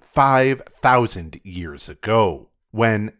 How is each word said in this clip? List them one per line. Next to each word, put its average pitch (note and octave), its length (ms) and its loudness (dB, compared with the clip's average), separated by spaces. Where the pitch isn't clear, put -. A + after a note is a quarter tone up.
five C3+ 600 2
thousand A#2 720 0
years E2+ 440 -14
ago, G#2 600 -2
when A2 460 0